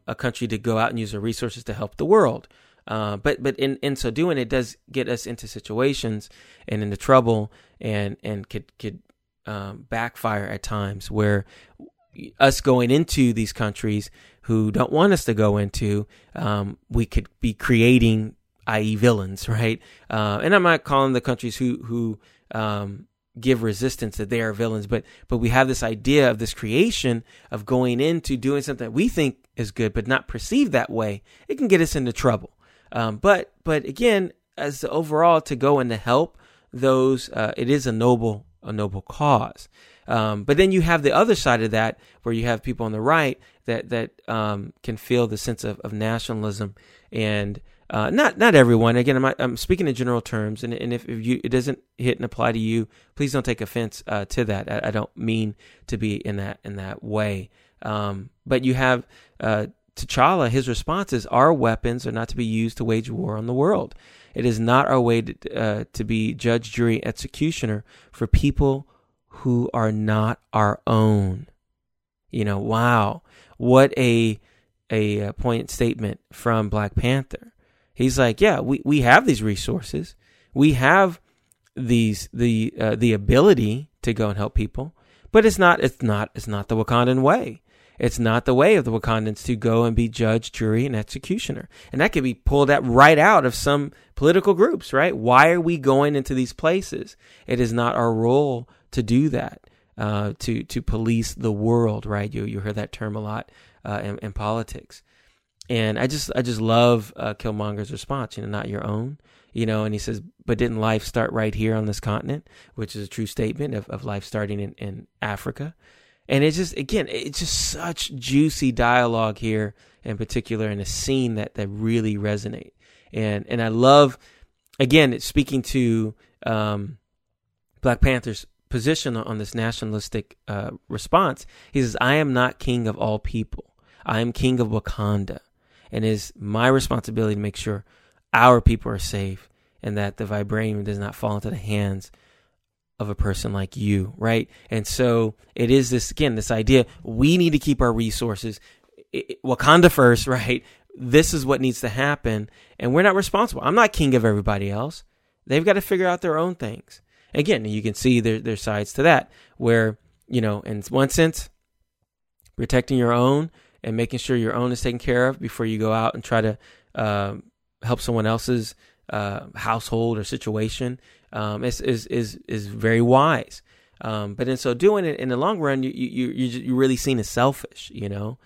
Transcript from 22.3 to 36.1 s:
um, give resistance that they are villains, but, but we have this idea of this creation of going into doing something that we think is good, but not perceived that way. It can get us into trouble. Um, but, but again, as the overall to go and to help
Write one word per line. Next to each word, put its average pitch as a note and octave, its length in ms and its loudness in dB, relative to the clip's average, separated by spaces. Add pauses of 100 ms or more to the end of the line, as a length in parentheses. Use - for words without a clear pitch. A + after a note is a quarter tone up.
um, G#2 540 -6 (320)
give A#2 240 2
resistance A2 540 -4
that G#2 120 -6
they A2+ 120 -2
are A2+ 100 -2
villains, G#2+ 360 -4
but, G#2+ 180 -4 (240)
but B2 80 -2
we A2+ 120 0
have C3 200 4
this B2+ 140 -2
idea B2 460 4
of A2+ 80 -2
this A2 160 -6
creation B2 680 0 (260)
of G#2+ 160 -10
going B2+ 360 0
into D#3 340 0
doing C3+ 260 -2
something B2+ 260 -8
that A2+ 40 -12
we E3 160 0
think D3+ 300 0 (180)
is G#2+ 160 -6
good, A2 220 -2
but G#2+ 120 -4
not C3 220 -2
perceived A3 460 -2
that A#2 160 0
way. G#2+ 340 -4 (240)
It C4+ 100 -6
can C4 120 0
get F#3 100 6
us D#3+ 160 0
into B2+ 160 -2
trouble. G#2+ 460 -2 (340)
Um, A2+ 260 -4
but, F#3+ 360 2 (100)
but D3+ 220 0
again, G3 480 0 (240)
as C#3+ 240 -6
the - 80 -4
overall D#3+ 520 4
to D3 140 -6
go C3+ 240 4
and B2 120 -2
to A2 60 -4
help B2+ 400 0 (360)